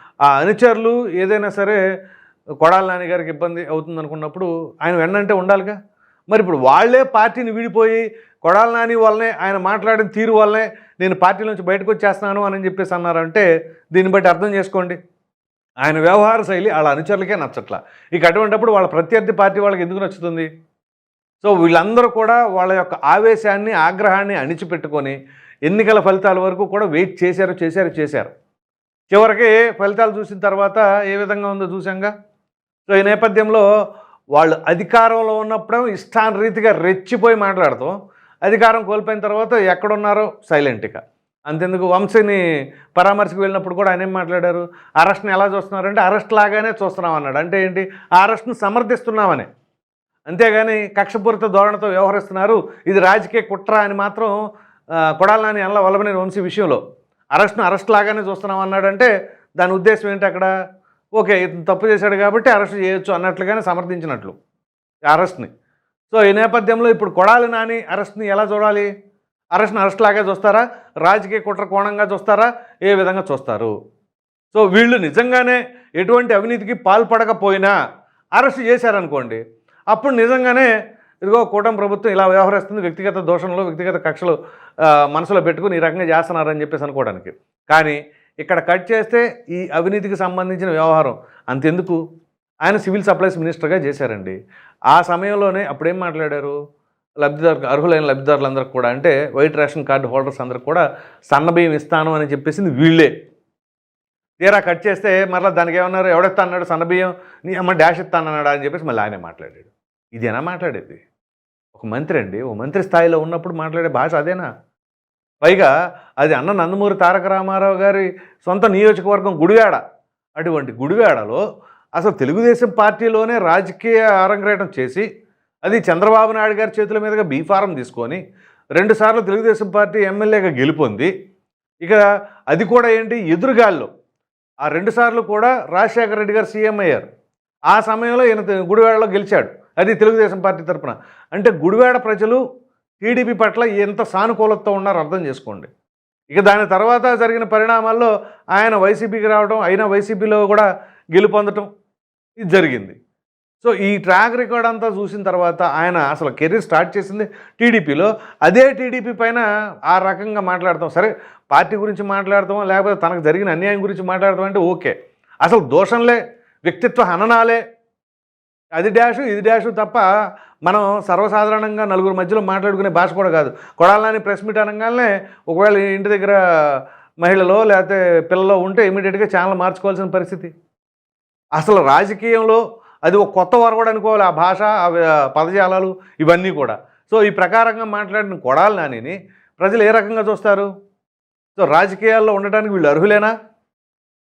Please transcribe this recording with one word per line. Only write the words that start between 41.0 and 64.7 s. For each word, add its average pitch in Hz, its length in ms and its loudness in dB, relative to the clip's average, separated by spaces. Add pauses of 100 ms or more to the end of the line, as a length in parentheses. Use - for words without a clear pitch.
అంతెందుకు, 180 420 -4
వంశీని 190 840 0 (260)
పరామర్శకు 190 440 2
వెళ్ళినప్పుడు 190 340 -4
కూడా 190 140 0
ఆయన 180 120 -2
ఏం 190 120 -6
మాట్లాడారు? 175 560 -4 (280)
అరెస్ట్ని 190 360 2
ఎలా 190 120 2
చూస్తున్నారంటే, 196 560 -2
"అరెస్ట్ 196 320 0
లాగానే 214 360 2
చూస్తున్నాం" 190 440 -4
అన్నాడు. 143 240 -4
అంటే 180 280 -2
ఏంటి? 185 260 -6 (220)
ఆ 180 100 8
అరెస్ట్ని 220 320 -2
సమర్థిస్తున్నామని. 208 880 -2 (840)
అంతేగాని 214 600 2
కక్షపూరిత 202 540 -2
ధోరణితో 208 460 2
వ్యవహరిస్తున్నారు, 196 840 0 (180)
ఇది 196 120 2
రాజకీయ 196 420 2
కుట్ర 196 320 -6
అని 208 200 2
మాత్రం, 208 580 -4 (400)
ఆ, 160 200 0
కొడాలి 196 320 2
నాని 214 180 -2
అనలా 196 200 0
వల్లభనేని 196 360 0
వంశీ 185 240 -6
విషయంలో. 180 500 -2 (400)
అరెస్ట్ను 202 320 2
అరెస్ట్ 190 280 0
లాగానే 208 300 2
చూస్తున్నాం 196 380 -8
అన్నాడంటే 196 720 0 (240)
దాని 180 140 2
ఉద్దేశం 202 380 2
ఏంటి 196 160 -4
అక్కడ? 185 420 -2 (460)
ఓకే, 196 300 2
ఇతను 165 220 -8
తప్పు 185 200 -2
చేశాడు 208 300 2
కాబట్టి 202 340 2
అరెస్ట్ 202 260 2
చేయొచ్చు 190 380 -4
అన్నట్లుగానే 185 480 -4
సమర్థించినట్లు 170 720 -6 (720)